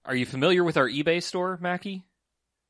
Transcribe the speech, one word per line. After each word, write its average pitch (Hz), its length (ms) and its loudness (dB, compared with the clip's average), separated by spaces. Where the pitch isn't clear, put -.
Are 131 100 -2
you 123 100 0
familiar 180 380 2
with 165 140 2
our 135 120 4
eBay 156 320 0
store, 180 400 -4
Mackie? 180 440 -6